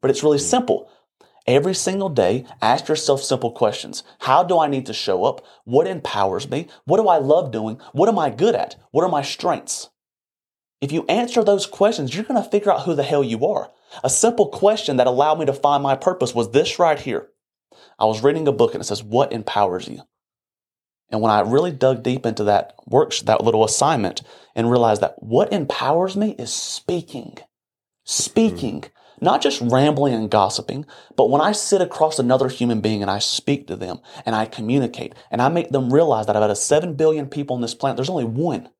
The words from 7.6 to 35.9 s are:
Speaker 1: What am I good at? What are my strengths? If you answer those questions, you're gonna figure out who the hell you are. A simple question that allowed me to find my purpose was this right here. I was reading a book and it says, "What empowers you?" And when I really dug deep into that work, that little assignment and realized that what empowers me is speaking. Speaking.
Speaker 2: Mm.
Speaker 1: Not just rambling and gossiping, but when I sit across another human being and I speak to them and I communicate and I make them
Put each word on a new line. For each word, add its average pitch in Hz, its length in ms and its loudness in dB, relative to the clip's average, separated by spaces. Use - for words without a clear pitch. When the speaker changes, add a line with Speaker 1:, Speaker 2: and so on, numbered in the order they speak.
Speaker 1:
What 175 160 4
am 214 100 2
I 151 120 0
good 160 240 0
at? - 220 -6
What 151 100 2
are 180 80 0
my 147 120 0
strengths? - 640 -6
If 139 120 -6
you 165 140 -2
answer 240 360 0
those 202 240 2
questions, 175 480 0
you're 208 100 -6
gonna 247 200 0
figure 208 260 0
out - 120 2
who 160 120 -2
the 139 80 0
hell 143 220 0
you 113 220 -2
are. 196 260 -4
A 135 60 0
simple 226 360 2
question 196 520 0
that 123 100 6
allowed 147 320 2
me 151 60 0
to 139 60 0
find 143 300 2
my 139 140 0
purpose 180 380 0
was 110 180 -2
this 151 260 2
right 160 220 2
here. - 300 -8
I - 60 0
was 110 180 0
reading 151 240 2
a 139 60 4
book 117 220 2
and - 60 -8
it - 60 -10
says, 104 160 -6
"What 110 300 0
empowers 104 560 -2
you?" - 140 -14
And 107 100 -4
when 110 120 2
I 104 80 4
really 139 320 0
dug 127 300 2
deep 123 240 -2
into 107 180 -4
that 101 300 2
work, - 340 2
that 107 220 2
little 110 220 4
assignment 113 580 0
and 117 160 0
realized 117 300 4
that - 220 -2
what 120 300 0
empowers 170 640 -2
me 208 220 -2
is 117 140 -10
speaking. - 840 -8
Speaking. - 800 -2
Speaker 2:
Mm. - 80 -20
Speaker 1:
Not 156 220 2
just - 180 0
rambling 135 540 2
and 110 160 -2
gossiping, 110 560 0
but 113 120 4
when 143 120 4
I 180 100 2
sit 202 300 0
across 160 400 0
another 131 280 2
human 120 320 -2
being 107 220 0
and 98 80 -2
I 101 80 -2
speak - 480 -4
to 82 80 -8
them 90 240 -10
and 113 120 0
I 107 80 0
communicate 120 720 -4
and - 140 -2
I 131 60 4
make 170 220 -2
them 131 220 0